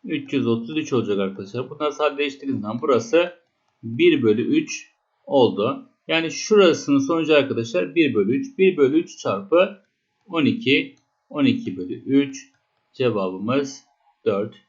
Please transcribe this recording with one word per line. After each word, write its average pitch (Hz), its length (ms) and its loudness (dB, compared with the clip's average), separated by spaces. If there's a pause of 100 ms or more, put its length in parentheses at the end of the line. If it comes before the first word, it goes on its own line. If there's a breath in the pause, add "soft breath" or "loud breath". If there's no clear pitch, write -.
üç 151 300 -8
yüz 117 140 -2
otuz 117 300 -2
üç - 160 -4
olacak 101 260 0
arkadaşlar. 98 500 -8
Bunları 143 240 -4
sadeleştirdiğiniz 139 680 -4
zaman 113 200 -8
burası 135 520 2 (500)
bir 135 400 2
bölü 110 180 4
üç 147 500 -2 (340)
oldu. 127 640 2 (180)
Yani 160 240 -2
şurasının 165 680 2
sonucu 156 360 0
arkadaşlar 127 600 -2
bir 147 180 2
bölü 107 240 0
üç. - 200 -8
Bir 185 200 4
bölü 143 220 4
üç - 180 -8
çarpı 147 640 0 (460)
on 165 180 -2
iki. 135 500 -2 (340)
On 143 160 -2
iki 95 320 -2
bölü 90 160 -10
üç. - 580 -2 (420)
Cevabımız 110 920 -4 (420)
dört. 104 300 -2 (140)